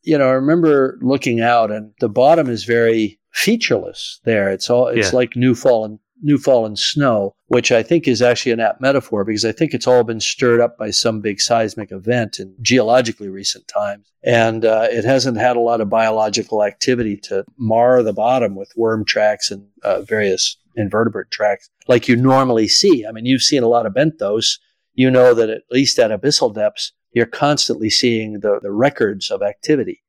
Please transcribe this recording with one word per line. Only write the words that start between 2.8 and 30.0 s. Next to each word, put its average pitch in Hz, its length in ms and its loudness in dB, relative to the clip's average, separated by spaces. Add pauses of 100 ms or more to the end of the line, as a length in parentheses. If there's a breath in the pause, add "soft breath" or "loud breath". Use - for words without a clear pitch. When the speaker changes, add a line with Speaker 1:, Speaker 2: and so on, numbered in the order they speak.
Speaker 1:
featureless - 920 -2
there. 101 260 0
It's - 180 -6
all, 123 200 2
it's 110 240 0
Speaker 2:
Yeah. 123 40 0
Speaker 1:
like 123 200 0
new 123 180 2
fallen, 110 440 0 (240)
new 143 160 2
fallen 113 380 0
snow, 113 580 0 (140)
which 120 220 0
I 120 120 4
think 165 260 0
is 117 140 0
actually 123 300 2
an 113 80 -2
apt 107 200 -2
metaphor, 127 440 -2
because 107 200 -4
I 110 80 -2
think 156 220 -4
it's 117 120 -6
all 123 180 4
been 113 160 -6
stirred 117 400 0
up 117 180 -2
by 107 120 -8
some 110 300 -2
big 104 200 -6
seismic 113 520 -2
event 107 480 -4
in 95 200 -16
geologically 113 680 0
recent - 400 -10
times. 101 380 -8 (160)
And, 113 420 0
uh, 110 260 2
it 113 140 -4
hasn't 131 340 0
had 123 180 2
a 120 40 0
lot 117 200 0
of 101 100 -4
biological 110 720 0
activity 110 520 -2 (120)
to 98 160 -4 (140)
mar 120 440 2
the 107 120 -2
bottom 113 420 0
with 98 200 -14
worm 113 280 -2
tracks 107 460 -2
and, 101 160 -14 (160)
uh, 98 200 -2
various 101 540 -2 (200)
invertebrate 107 540 -4
tracks 104 380 -4 (180)
like 123 220 2
you 123 80 4
normally 127 520 2
see. 131 380 2
I 113 60 -12
mean, 113 140 -10
you've 131 160 0
seen 135 200 0
a 113 60 2
lot 117 180 2
of 98 80 -6
benthos. 190 640 -2 (360)
You 131 160 4
know 127 240 6
that 113 160 2
at - 200 -8
least 131 280 0
at 110 120 4
abyssal 117 440 0
depths, - 380 -4 (200)
you're 117 140 2
constantly 143 640 -2
seeing 110 500 -2
the, 104 220 0
the 101 100 -8
records 107 580 -2
of 98 120 -6
activity 101 680 -4